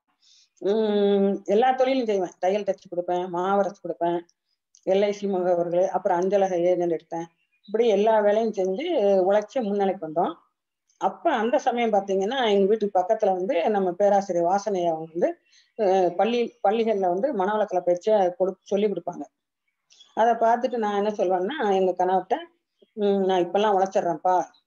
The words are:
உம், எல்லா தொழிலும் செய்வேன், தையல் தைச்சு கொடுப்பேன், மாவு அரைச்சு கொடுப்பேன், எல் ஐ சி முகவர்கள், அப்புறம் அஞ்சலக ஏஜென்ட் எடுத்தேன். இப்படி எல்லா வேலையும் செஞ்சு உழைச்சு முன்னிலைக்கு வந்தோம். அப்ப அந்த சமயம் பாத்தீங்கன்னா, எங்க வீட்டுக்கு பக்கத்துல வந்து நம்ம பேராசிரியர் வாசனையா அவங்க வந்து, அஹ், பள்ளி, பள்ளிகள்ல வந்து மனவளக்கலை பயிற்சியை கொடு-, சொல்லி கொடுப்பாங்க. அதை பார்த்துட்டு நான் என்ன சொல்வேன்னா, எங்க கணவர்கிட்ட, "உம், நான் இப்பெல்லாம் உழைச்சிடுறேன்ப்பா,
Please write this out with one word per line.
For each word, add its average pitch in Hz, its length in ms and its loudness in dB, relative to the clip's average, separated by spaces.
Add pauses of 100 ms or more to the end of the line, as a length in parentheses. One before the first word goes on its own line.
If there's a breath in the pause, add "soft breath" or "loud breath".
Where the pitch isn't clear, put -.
(600 soft breath)
உம், 202 840 0
எல்லா 233 280 2
தொழிலும் 254 340 0
செய்வேன், 196 340 -2
தையல் 196 240 0
தைச்சு 190 260 -6
கொடுப்பேன், 180 400 -4
மாவு 185 320 0
அரைச்சு 190 200 -6
கொடுப்பேன், 170 380 -4 (680)
எல் 190 140 2
ஐ 208 120 0
சி 202 140 -8
முகவர்கள், 180 600 0
அப்புறம் 175 300 -2
அஞ்சலக 190 420 0
ஏஜென்ட் 175 340 0
எடுத்தேன். 165 340 -8 (420)
இப்படி 226 180 0
எல்லா 214 320 4
வேலையும் 208 340 2
செஞ்சு 190 320 -4 (340)
உழைச்சு 202 440 0
முன்னிலைக்கு 196 420 -2
வந்தோம். 175 280 -2 (680)
அப்ப 202 340 -2
அந்த 233 220 0
சமயம் 240 360 0
பாத்தீங்கன்னா, 196 440 -2 (120)
எங்க 202 160 4
வீட்டுக்கு 208 340 0
பக்கத்துல 214 340 0
வந்து 190 360 -2
நம்ம 196 220 0
பேராசிரியர் 196 560 2
வாசனையா 185 440 0
அவங்க 160 200 -8
வந்து, 180 180 -2 (500 soft breath)
அஹ், 190 360 2
பள்ளி, 226 240 0 (220)
பள்ளிகள்ல 214 460 0
வந்து 185 260 0
மனவளக்கலை 196 480 -2
பயிற்சியை 180 380 2 (160)
கொடு-, 185 280 -2
சொல்லி 202 240 0
கொடுப்பாங்க. 170 380 -8 (920 soft breath)
அதை 226 160 4
பார்த்துட்டு 233 440 0
நான் 208 200 -2
என்ன 202 120 0
சொல்வேன்னா, 196 480 -2 (180)
எங்க 190 160 2
கணவர்கிட்ட, 180 460 0 (600)
"உம், 202 280 0
நான் 185 180 2
இப்பெல்லாம் 196 320 0
உழைச்சிடுறேன்ப்பா, 185 600 0 (320)